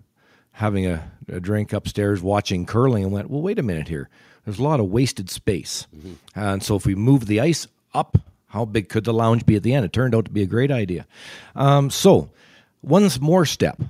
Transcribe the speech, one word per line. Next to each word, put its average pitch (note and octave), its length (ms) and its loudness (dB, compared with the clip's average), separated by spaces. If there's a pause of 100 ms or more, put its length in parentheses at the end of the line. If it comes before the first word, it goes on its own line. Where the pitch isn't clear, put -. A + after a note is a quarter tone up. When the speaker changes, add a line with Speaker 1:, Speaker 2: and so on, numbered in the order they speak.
(520)
Speaker 1:
having G2+ 340 -2
a, D#2+ 260 -4 (160)
a F2+ 100 -10
drink G#2 360 -4
upstairs G2+ 480 -2
watching F#2+ 420 -2
curling A2+ 400 0
and F#2+ 80 -2
went, G2+ 160 -6
"Well, C#3+ 140 -6
wait G3 160 -4
a E3+ 40 -2
minute E2 260 -4
here. C#2+ 200 -8 (380)
There's G#2 120 -8
a A#2+ 40 -2
lot D3 180 2
of G2+ 60 2
wasted G#2 420 -2
space." - 640 -6
Speaker 2:
Mm-hmm. E2 180 -18 (220)
Speaker 1:
And G2 280 -2
so G#2+ 140 0
if F#2 100 -2
we G2+ 80 0
move A2+ 320 2
the G#2+ 140 0
ice D#3 260 0 (260)
up - 240 0 (400)
how A#2 80 -4
big G#2+ 240 -2
could A2 160 -2
the A2+ 100 -2
lounge A2+ 320 2
be G#2+ 100 6
at F2+ 60 0
the A#2 120 0
end? C3+ 100 2
It F2 80 -4
turned A#2+ 220 0
out A2 100 2
to E2 60 -16
be G2+ 120 -2
a F#2+ 40 0
great A#2+ 240 0
idea. F#2 360 -4 (480)
Um, C#3 360 4
so, B2+ 400 4 (500)
one F3+ 240 4
s-, C3 160 2
more D#3+ 260 2
step, - 300 -2 (140)